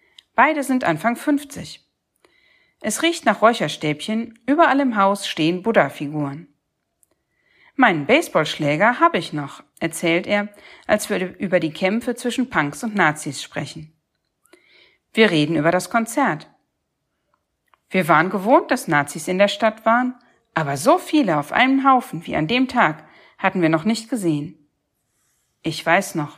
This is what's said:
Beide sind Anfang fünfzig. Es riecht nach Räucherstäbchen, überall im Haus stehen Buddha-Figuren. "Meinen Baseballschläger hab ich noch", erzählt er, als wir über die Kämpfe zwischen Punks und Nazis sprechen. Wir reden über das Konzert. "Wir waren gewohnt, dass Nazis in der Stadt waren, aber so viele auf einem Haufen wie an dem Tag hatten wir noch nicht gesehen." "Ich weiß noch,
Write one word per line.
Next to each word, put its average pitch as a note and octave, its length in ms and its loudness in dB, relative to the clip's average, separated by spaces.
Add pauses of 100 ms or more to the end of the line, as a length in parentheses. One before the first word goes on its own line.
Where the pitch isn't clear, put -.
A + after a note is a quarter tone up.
(360)
Beide C#4+ 280 2
sind B3+ 200 -2
Anfang E3+ 320 -2
fünfzig. - 720 -6 (920)
Es - 220 -6
riecht E4 220 -2
nach G#3 160 2
Räucherstäbchen, G#3 1040 0
überall D4 340 4
im B3 180 0
Haus G3 300 2
stehen F3 360 0
Buddha-Figuren. D3+ 840 -2 (1300)
"Meinen F3+ 300 2
Baseballschläger F3+ 920 0
hab E4+ 160 2
ich F3 180 -6
noch", C#3+ 300 -10 (160)
erzählt E3 480 -2
er, G#3 220 -2 (380)
als - 220 0
wir F#3 280 -4
über F#3 220 -2
die D#3+ 120 -2
Kämpfe A3+ 440 -4
zwischen B3 340 -4
Punks D3 340 -2
und G#3+ 120 -6
Nazis D#3 480 -2
sprechen. D#3 500 -12 (1200)
Wir A3 160 6
reden D#3 260 2
über D#3 160 2
das F3+ 180 0
Konzert. A3+ 600 -2 (1400)
"Wir F#3 180 0
waren E3 220 6
gewohnt, A3 420 2
dass - 160 -2
Nazis D3+ 400 -2
in F#3 120 0
der G3+ 80 6
Stadt A3 380 -2
waren, B3 300 2 (380)
aber C#3+ 240 -2
so B3+ 200 4
viele C4 400 0
auf C#3+ 140 -4
einem C4+ 380 2
Haufen A#3 360 0
wie - 100 -6
an D#3 120 0
dem B3+ 220 2
Tag E3 340 0 (340)
hatten F#3+ 240 -2
wir D#3+ 80 4
noch D#3+ 140 0
nicht A3 260 -2
gesehen." D#3+ 480 -4 (1040)
"Ich D#3+ 220 -8
weiß F3+ 300 0
noch, D3+ 220 -6